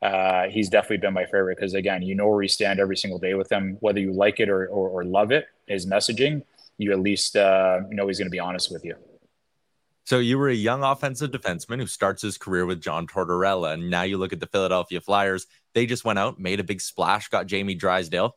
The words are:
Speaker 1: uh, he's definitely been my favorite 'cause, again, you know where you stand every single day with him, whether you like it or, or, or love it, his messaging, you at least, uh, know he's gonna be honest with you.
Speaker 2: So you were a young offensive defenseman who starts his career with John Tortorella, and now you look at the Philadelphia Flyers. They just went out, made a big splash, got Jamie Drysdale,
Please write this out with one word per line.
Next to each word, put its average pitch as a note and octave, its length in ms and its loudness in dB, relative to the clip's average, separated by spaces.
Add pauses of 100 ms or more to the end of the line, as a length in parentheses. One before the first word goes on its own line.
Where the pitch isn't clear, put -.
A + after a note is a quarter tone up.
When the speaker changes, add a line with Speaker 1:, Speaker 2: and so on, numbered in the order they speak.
Speaker 1:
uh, F#2+ 480 2
he's G#2 180 0
definitely G2+ 300 4
been G2 160 0
my F#2 120 0
favorite F#2 320 0
'cause, F#2+ 160 -4
again, F#2+ 280 0
you F#2 120 -4
know G2+ 140 2
where G#2 140 4
you G2 80 0
stand G2 320 0
every F#2+ 160 0
single F#2 220 -6
day F#2 160 -2
with F#2+ 140 -2
him, G2 300 -2
whether G#2 200 2
you F#2+ 120 0
like G2+ 300 2
it G2+ 80 2
or, F#2+ 180 0
or, F#2+ 220 0
or F2+ 160 -4
love G2+ 260 2
it, D3+ 140 2 (200)
his G2 200 -4
messaging, A#2+ 580 0 (340)
you G2+ 140 0
at F#2+ 80 2
least, G2 380 0
uh, F#2+ 420 6 (100)
know G2+ 180 -2
he's F#2+ 120 -2
gonna F#2+ 100 -4
be F2+ 100 -6
honest F2+ 300 -4
with E2 140 -12
you. E2+ 120 -10 (1080)
Speaker 2:
So B2+ 160 2
you B2 180 2
were C#3 100 2
a B2+ 80 2
young A#2 280 0
offensive C3+ 480 -2
defenseman A2+ 480 -6
who B2+ 60 -4
starts G2 360 -2
his G2+ 160 -6
career F2+ 280 0
with F2 160 -4
John E2 260 -4
Tortorella, F2+ 680 0
and E2+ 160 -6
now F2 140 0
you F#2+ 140 -2
look F#2 140 -4
at F#2 80 -8
the F2 80 -8
Philadelphia F2+ 540 0
Flyers. G2 460 0 (260)
They A#2+ 120 2
just A#2+ 200 -4
went G#2+ 120 0
out, G2+ 220 -2
made F#2+ 220 -2
a - 20 -2
big F#2 160 -6
splash, F#2 480 -2
got F#2+ 180 -2
Jamie G2 300 -4
Drysdale, F2+ 600 0